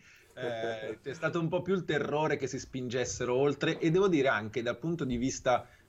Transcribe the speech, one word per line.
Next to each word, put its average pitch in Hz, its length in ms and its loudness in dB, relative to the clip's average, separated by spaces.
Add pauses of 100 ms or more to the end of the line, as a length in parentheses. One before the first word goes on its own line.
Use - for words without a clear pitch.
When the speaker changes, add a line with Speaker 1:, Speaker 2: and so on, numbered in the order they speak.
(340)
Speaker 1:
eh, 113 640 -6
Speaker 2:
<laughs> - 40 -20
Speaker 1:
c'è 131 120 -8
stato 160 260 -2
un 165 80 0
po' 175 140 0
più 185 120 0
il 185 100 0
terrore 147 520 2
che 139 100 -2
si 127 120 -6
spingessero 123 760 -2
oltre, 147 440 2
e 165 120 2
devo 185 180 6
dire 139 200 4
anche 110 340 0
dal 117 160 -2
punto 160 260 -4
di 131 120 -2
vista 123 520 0 (200)